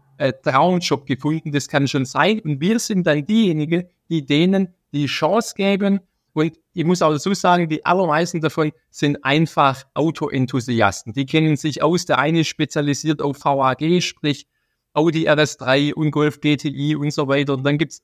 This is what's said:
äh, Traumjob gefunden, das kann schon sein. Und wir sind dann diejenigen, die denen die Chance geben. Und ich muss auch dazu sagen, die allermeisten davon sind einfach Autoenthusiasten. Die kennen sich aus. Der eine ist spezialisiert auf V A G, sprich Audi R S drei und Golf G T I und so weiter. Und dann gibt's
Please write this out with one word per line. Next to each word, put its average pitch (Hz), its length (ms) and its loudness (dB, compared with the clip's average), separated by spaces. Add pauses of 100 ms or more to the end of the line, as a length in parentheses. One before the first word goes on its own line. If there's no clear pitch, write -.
(180)
äh, 135 160 0
Traumjob 147 720 0
gefunden, 147 480 -4
das 143 160 -4
kann 139 180 2
schon 135 160 0
sein. 185 380 0
Und 147 180 -4
wir 208 200 2
sind 180 280 -2
dann 147 180 0
diejenigen, 175 600 0 (240)
die 160 160 -2
denen 180 480 2 (180)
die 143 140 -2
Chance - 500 -2
geben. 196 460 0 (320)
Und 160 240 -2 (160)
ich 165 120 -2
muss 175 160 2
auch 156 100 4
dazu 156 220 -2
sagen, 180 340 2
die 151 180 -4
allermeisten 170 540 0
davon 156 320 -2 (180)
sind 147 360 -2
einfach 143 580 2 (120)
Autoenthusiasten. 127 1160 -2
Die 135 140 -4
kennen 156 320 2
sich 151 260 -4
aus. 170 220 2
Der 139 140 0
eine 165 200 2
ist 156 80 2
spezialisiert 147 760 -2
auf 143 160 -4
V 143 240 0
A 131 120 2
G, 165 260 2
sprich - 480 -4 (460)
Audi 160 320 2
R 151 120 4
S 151 200 2
drei 139 360 0
und 156 180 -2
Golf 147 280 0
G 151 160 0
T 147 140 -4
I 143 260 -2
und 147 160 -4
so 147 160 -2
weiter. 139 280 0
Und 131 80 -6
dann 143 140 2
gibt's - 260 -4